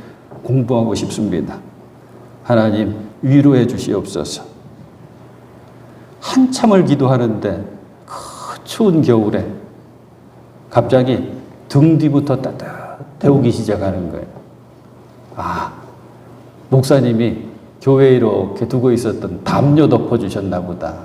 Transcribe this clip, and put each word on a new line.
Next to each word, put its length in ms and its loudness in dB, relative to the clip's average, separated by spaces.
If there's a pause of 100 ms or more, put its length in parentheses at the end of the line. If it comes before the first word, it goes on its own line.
(440)
공부하고 500 0
싶습니다. 640 -4 (840)
하나님, 520 0 (260)
위로해 460 4
주시옵소서." 760 -6 (1800)
한참을 640 2
기도하는데 760 0 (420)
그 80 -18 (500)
추운 380 2
겨울에 440 2 (1200)
갑자기 600 2 (380)
등 280 4
뒤부터 440 0
따뜻해오기 1120 -2
시작하는 600 -4
거예요. 140 -12 (1120)
아, 360 -8 (960)
목사님이 680 2 (440)
교회에 340 6
이렇게 520 0
두고 240 0
있었던 520 -4
담요 440 4
덮어주셨나 760 -2
보다. 440 -10